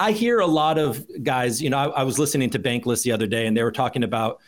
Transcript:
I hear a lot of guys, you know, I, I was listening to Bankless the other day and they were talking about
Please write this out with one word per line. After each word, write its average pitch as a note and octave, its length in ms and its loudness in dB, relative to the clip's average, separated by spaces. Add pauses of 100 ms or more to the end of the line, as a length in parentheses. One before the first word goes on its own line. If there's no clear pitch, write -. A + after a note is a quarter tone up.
I G#3+ 120 2
hear A#3 280 2
a F#3 60 2
lot D#3 320 2
of C#3 280 -2 (160)
guys, B2 400 0
you D3 80 0
know, C3+ 80 0
I, C#3 60 0
I C#3+ 180 -2
was C3 160 0
listening C#3 320 0
to A#2+ 80 -4
Bankless A#2+ 460 -2
the A#2+ 80 2
other A2 160 0
day A2+ 180 0
and A2 100 2
they A#2 60 2
were A#2 80 2
talking B2 320 -2
about A2+ 460 -2